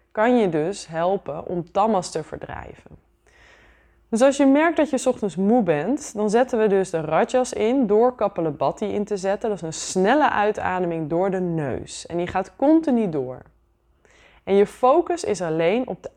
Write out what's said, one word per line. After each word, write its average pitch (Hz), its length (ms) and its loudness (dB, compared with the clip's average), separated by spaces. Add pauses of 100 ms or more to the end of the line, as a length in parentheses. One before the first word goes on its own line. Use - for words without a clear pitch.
(120)
kan 240 260 4
je 214 100 2
dus 160 380 -4
helpen 170 600 -4
om 175 260 -6
tamas 202 380 0
te 160 120 -6
verdrijven. - 680 -14 (1160)
Dus 226 140 0
als 277 140 6
je 285 100 4
merkt 302 300 4
dat 311 140 2
je 262 80 -2
's - 80 -8
ochtends 220 300 -2
moe 208 260 2
bent, 175 520 -2
dan 214 160 -2
zetten 247 280 2
we 214 80 4
dus 190 240 0
de 160 100 -2
rajas 190 520 0
in 233 340 0
door 226 280 4
Kapalabhati 170 720 -2
in 202 180 -4
te 202 120 -4
zetten. 196 320 -4
Dat 202 100 -4
is - 60 -10
een 160 80 -8
snelle 226 580 2
uitademing 185 760 -2
door 175 220 0
de 185 100 -2
neus. 156 680 -4
En 165 100 -8
die 175 100 -2
gaat - 300 -6
continu 277 520 2
door. 131 340 -6 (1000)
En 190 100 0
je 202 120 6
focus 330 580 2
is 196 180 -4
alleen 170 440 0
op - 160 -10
de - 140 -16